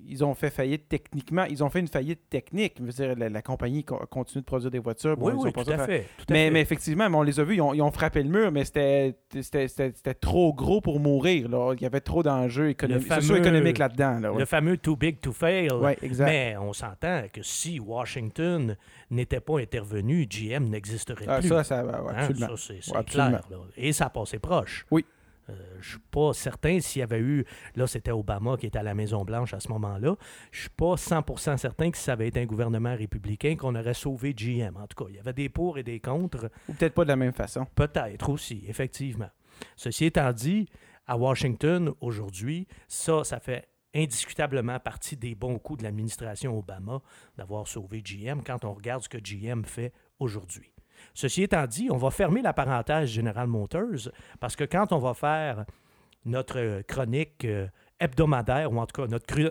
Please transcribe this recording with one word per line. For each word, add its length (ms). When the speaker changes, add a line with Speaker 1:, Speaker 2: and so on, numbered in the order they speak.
Speaker 1:
ils 160
ont 120
fait 160
faillite 400
techniquement. 540
Ils 200
ont 60
fait 100
une 80
faillite 400
technique. 520
Je 40
veux 80
dire, 240
la, 140
la 100
compagnie 420
co-, 140
continue 320
de 20
produire 260
des 80
voitures. 380
Bon, 120
Speaker 2:
Oui, 60
Speaker 1:
ils 100
Speaker 2:
oui, 40
Speaker 1:
ont 40
pas 120
Speaker 2:
tout 60
à 80
Speaker 1:
ça 80
Speaker 2:
fait, 200
tout 100
à 60
Speaker 1:
mais, 100
Speaker 2:
fait. 60
Speaker 1:
mais 100
effectivement, 480
mais 80
on 60
les 180
a 40
vus, 100
ils 80
ont, 100
ils 80
ont 100
frappé 320
le 60
mur, 240
mais 140
c'était, 500
c'était, 360
c'était, 280
c'était 160
trop 400
gros 300
pour 180
mourir, 480
là. 240
Il 80
y 60
avait 160
trop 200
d'enjeux 460
économi-, 320
Speaker 2:
Le 60
fameux, 160
Speaker 1:
socio-économiques 560
là-dedans, 420
là, 140
ouais. 40
Speaker 2:
le 60
fameux 320
too 180
big 280
to 100
fail. 400
Speaker 1:
Ouais, 300
exact. 240
Speaker 2:
Mais 320
on 160
s'entend 480
que 100
si 380
Washington 960
n'était 300
pas 200
intervenu, 680
G 220
M 180
n'existerait 580
Speaker 1:
Ah, 120
Speaker 2:
plus. 100
Speaker 1:
ça, 160
ça, 180
ouais, 80
ouais, 220
Speaker 2:
Hein, 60
Speaker 1:
absolument. 300
Speaker 2:
ça, 100
c'est, 240
c'est 100
Speaker 1:
Ouais, 60
absolument. 320
Speaker 2:
clair, 200
là. 60
Et 160
ça 100
a 60
passé 280
proche. 520
Speaker 1:
Oui. 160
Speaker 2:
Euh, 40
je 120
suis 60
pas 240
certain 440
s'il 220
y 20
avait 180
eu, 220
là, 120
c'était 240
Obama 480
qui 80
était 140
à 20
la 100
Maison-Blanche 600
à 60
ce 100
moment-là. 440
Je 80
suis 80
pas 300
cent 240
pour 180
cent 160
certain 340
que 60
si 60
ça 100
avait 160
été 100
un 60
gouvernement 500
républicain, 600
qu'on 180
aurait 200
sauvé 420
G 220
M. 180
En 100
tout 160
cas, 60
il 80
y 20
avait 140
des 160
pour 300
et 40
des 180
contre. 500
Speaker 1:
Ou 60
peut-être 180
pas 120
de 40
la 80
même 160
façon. 320
Speaker 2:
Peut-être 540
aussi, 400
effectivement. 640
Ceci 300
étant 300
dit, 340
à 100
Washington, 840
aujourd'hui, 640
ça, 380
ça 160
fait 280
indiscutablement 840
partie 380
des 180
bons 240
coups 200
de 60
l'administration 760
Obama 420
d'avoir 280
sauvé 380
G 220
M 180
quand 220
on 80
regarde 280
ce 60
que 160
G 220
M 180
fait 300
aujourd'hui. 560
Ceci 300
étant 240
dit, 240
on 40
va 140
fermer 320
la 100
parenthèse 560
General 380
Motors 640
parce 160
que 80
quand 280
on 60
va 160
faire 500
notre 580
chronique, 640
euh, 240
hebdomadaire, 720
ou 60
en 80
tout 160
cas 60
notre 180
cru-, 240